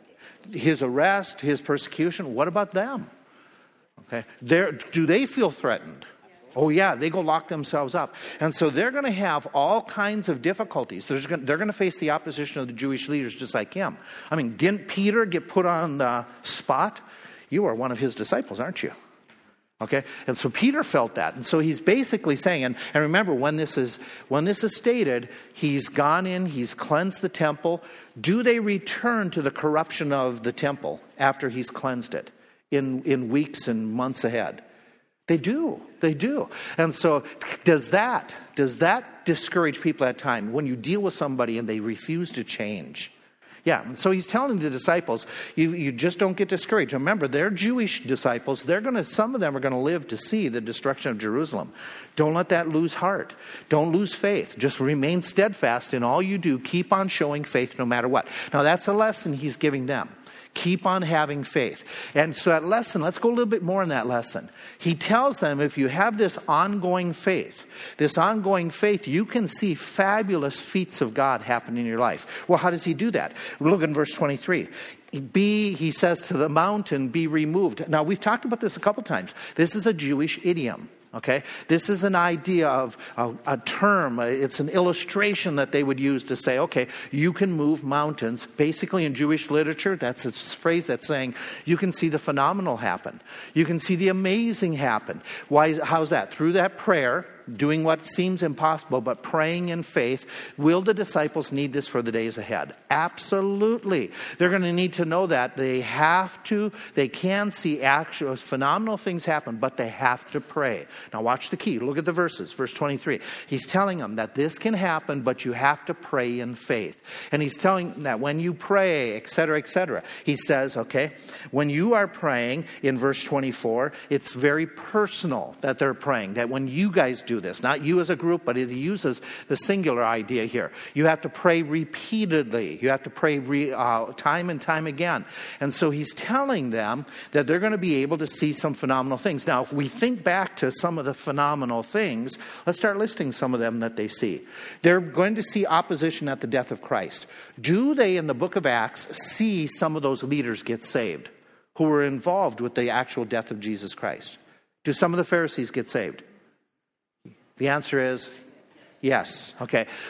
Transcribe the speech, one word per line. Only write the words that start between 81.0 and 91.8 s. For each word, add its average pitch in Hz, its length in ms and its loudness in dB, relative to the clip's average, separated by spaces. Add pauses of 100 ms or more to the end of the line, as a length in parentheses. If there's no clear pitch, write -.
Okay, 131 280 0 (240)
this 165 240 2
is 185 120 0
an 196 120 4
idea 175 520 4
of 131 300 0 (200)
a, 117 140 0 (140)
a 139 120 0
term. 170 600 2
It's 131 420 0
an 147 100 0
illustration 185 880 2
that 135 140 2
they 143 120 4
would 135 160 0
use 139 240 2
to 131 120 -4
say, 127 220 0
"Okay, 131 300 0 (240)
you 151 220 2
can 196 200 0
move 151 300 2
mountains." 135 640 -2
Basically, 160 580 0
in 143 80 -2
Jewish 147 380 0
literature, 156 440 2
that's 123 300 -4
a 127 40 -4
s-, - 260 -10
phrase 170 320 0
that's - 180 -2
saying 131 300 -2 (300)
you 165 120 2
can 180 140 0